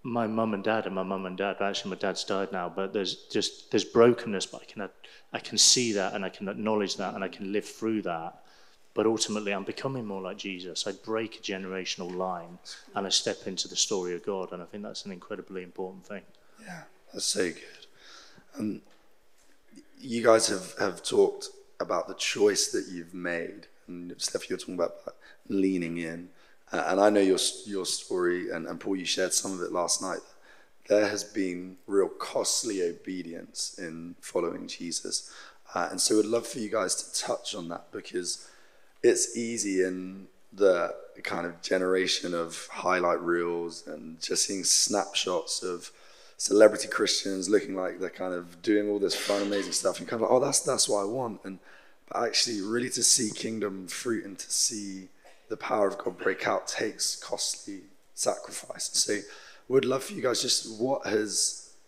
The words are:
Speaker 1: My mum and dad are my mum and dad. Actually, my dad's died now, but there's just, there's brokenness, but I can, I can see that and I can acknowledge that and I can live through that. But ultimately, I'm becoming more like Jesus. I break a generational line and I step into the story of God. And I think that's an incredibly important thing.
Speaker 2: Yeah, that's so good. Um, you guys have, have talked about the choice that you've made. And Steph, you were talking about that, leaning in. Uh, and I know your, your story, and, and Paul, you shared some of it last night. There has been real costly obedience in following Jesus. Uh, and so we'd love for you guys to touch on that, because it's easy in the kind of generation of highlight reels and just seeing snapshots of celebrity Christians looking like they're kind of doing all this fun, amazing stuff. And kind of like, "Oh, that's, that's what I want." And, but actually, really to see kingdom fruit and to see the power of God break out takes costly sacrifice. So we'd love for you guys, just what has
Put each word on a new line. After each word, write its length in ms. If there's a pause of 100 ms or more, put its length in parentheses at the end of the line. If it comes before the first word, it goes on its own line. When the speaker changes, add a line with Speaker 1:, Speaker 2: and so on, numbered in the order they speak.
Speaker 1:
My 260
mum 260
and 100
dad 220
are 60
my 120
mum 220
and 120
dad. 240
Actually, 300
my 60
dad's 280
died 260
now, 160
but 240
there's 240 (120)
just, 440
there's 140
brokenness, 640
but 160
I 20
can, 240 (420)
I 80
can 180
see 360
that 200
and 120
I 40
can 200
acknowledge 480
that 160
and 100
I 60
can 240
live 120
through 360
that. 400 (540)
But 120
ultimately, 460
I'm 100
becoming 420
more 160
like 160
Jesus. 480
I 60
break 460
a 20
generational 760
line 440 (340)
and 140
I 20
step 380
into 200
the 80
story 380
of 100
God. 280
And 100
I 40
think 180
that's 220
an 60
incredibly 520
important 420
thing. 160 (400)
Speaker 2:
Yeah, 220 (280)
that's 140
so 200
good. 400 (760)
Um, 220 (1160)
you 220
guys 260
have, 300
have 240
talked 460 (320)
about 280
the 60
choice 580
that 160
you've 280
made. 500 (220)
And 320
Steph, 280
you 80
were 40
talking 160
about 300
that, 100 (320)
leaning 500
in. 320 (420)
Uh, 160
and 140
I 80
know 100
your, 200 (260)
your 200
story, 680
and, 160
and 120
Paul, 160
you 100
shared 280
some 200
of 80
it 100
last 320
night. 160 (680)
There 200
has 160
been 540 (100)
real 220
costly 760
obedience 960
in 420
following 460
Jesus. 640 (420)
Uh, 160
and 100
so 180
we'd 80
love 200
for 140
you 100
guys 260
to 300
touch 300
on 140
that, 220
because 580 (540)
it's 320
easy 480
in 440 (260)
the 420 (280)
kind 220
of 160
generation 720
of 380
highlight 500
reels 640
and 360
just 240
seeing 180
snapshots 960
of 300 (460)
celebrity 500
Christians 600
looking 260
like 240
they're 100
kind 240
of 280
doing 280
all 100
this 140
fun, 280
amazing 320
stuff. 260
And 80
kind 160
of 60
like, 20
"Oh, 120
that's, 180
that's 260
what 140
I 40
want." 380
And, 160 (480)
but 160
actually, 380
really 300
to 120
see 320
kingdom 520
fruit 380
and 140
to 120
see 580 (400)
the 80
power 320
of 80
God 200
break 300
out 180
takes 520
costly 640 (320)
sacrifice. 800
So 260 (480)
we'd 180
love 200
for 80
you 80
guys, 200
just 380
what 260
has 680 (140)